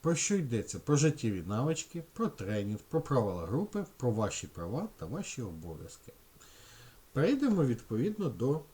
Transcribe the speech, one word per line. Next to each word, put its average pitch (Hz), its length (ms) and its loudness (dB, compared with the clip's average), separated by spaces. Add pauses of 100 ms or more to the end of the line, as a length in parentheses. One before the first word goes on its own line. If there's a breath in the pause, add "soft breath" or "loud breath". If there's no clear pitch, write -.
Про 170 140 2
що 202 220 0
йдеться? 117 420 0
Про 147 180 4
життєві 135 500 4
навички, 151 680 -2
про 226 160 -2
тренінг, 101 500 -2 (100)
про 160 120 0
правила 101 460 0
групи, 190 380 -2 (120)
про 123 140 0
ваші 107 360 -2
права 120 500 -6
та 80 100 -10
ваші 135 360 -8
обов'язки. 80 720 -12 (1000 loud breath)
Перейдемо 214 520 4
відповідно 139 640 0
до 123 320 0 (140)